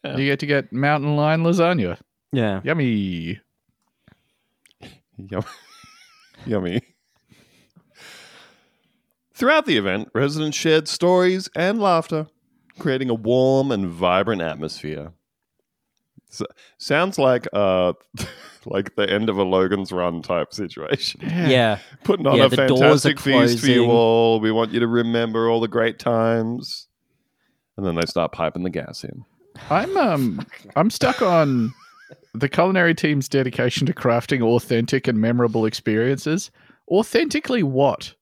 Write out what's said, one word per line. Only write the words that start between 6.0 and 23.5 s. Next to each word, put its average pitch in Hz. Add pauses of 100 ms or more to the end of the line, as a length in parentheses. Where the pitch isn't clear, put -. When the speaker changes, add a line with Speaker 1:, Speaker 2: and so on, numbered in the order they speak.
Speaker 1:
yummy. 98 (2500)
Throughout 302
the 165
event, 98
residents 147
shared 156
stories 185
and 196
laughter, 165 (520)
creating 131
a 117
warm 131
and 98
vibrant 90
atmosphere. 76 (1200)
S-, - (380)
sounds 170
like, 127
uh, 92 (360)
<laughs> -
like 98
the 104
end 107
of 98
a 98
Logan's 92
Run 87
type 87
situation. -
Speaker 2:
Yeah. 165
Speaker 3:
Yeah. 117 (240)
Speaker 1:
Putting 190
on 135
Speaker 3:
Yeah, 135
Speaker 1:
a 127
Speaker 3:
the 123 (120)
doors 135
are 127
Speaker 1:
fantastic 143
feast 120